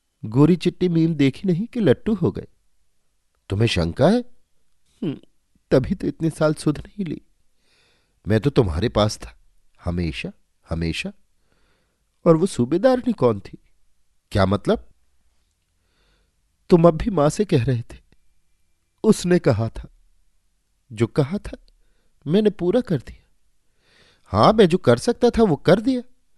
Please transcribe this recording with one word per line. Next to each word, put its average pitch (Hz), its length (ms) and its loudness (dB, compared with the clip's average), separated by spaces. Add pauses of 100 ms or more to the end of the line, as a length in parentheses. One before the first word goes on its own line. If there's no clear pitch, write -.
(260)
"गोरी 143 300 4
चिट्टी 180 340 -2
मीम 165 260 0
देखी 139 320 0
नहीं 185 200 -2
कि - 120 -10
लट्टू 190 360 0
हो 165 160 -2
गए?" - 160 -14 (1000)
"तुम्हें 107 180 0
शंका 85 420 0
है?" 233 100 2 (840)
"हम्म, 170 140 -6 (540)
तभी 143 240 2
तो 185 120 -6
इतने 160 220 -4
साल 156 240 -2
सुध 147 260 -4
नहीं - 260 -12
ली।" - 160 -10 (1080)
"मैं 107 120 0
तो 135 100 -2
तुम्हारे 101 400 0
पास 107 280 0
था, - 200 -20 (460)
हमेशा, 87 480 -6 (380)
हमेशा।" 82 440 -6 (1120)
"और 165 120 4
वो 165 80 0
सूबेदारनी 208 680 -2
कौन 117 260 0
थी?" - 180 -18 (760)
"क्या 98 140 2
मतलब?" 101 440 -2 (1800)
"तुम 170 180 6
अब 165 100 4
भी 226 120 -6
माँ 156 200 0
से 208 160 -2
कह 143 180 0
रहे 120 180 -2
थे। - 160 -20 (1040)
उसने 180 360 2
कहा 113 300 0
था, - 200 -14 (1040)
जो 113 160 -2
कहा 151 300 -2
था, - 200 -14 (720)
मैंने 208 220 2
पूरा 196 320 -2
कर 185 160 -4
दिया।" - 320 -16 (960)
"हाँ, 120 280 2
मैं 214 160 4
जो 175 80 0
कर 120 200 2
सकता - 320 -2
था, 226 140 2
वो 180 120 2
कर 180 260 2
दिया, 247 200 -2 (360)